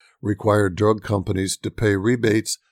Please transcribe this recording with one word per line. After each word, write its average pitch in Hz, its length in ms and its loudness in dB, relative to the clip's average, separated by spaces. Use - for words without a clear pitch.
required 104 560 0
drug 104 260 2
companies 95 540 -2
to - 140 -8
pay 104 260 0
rebates 110 640 0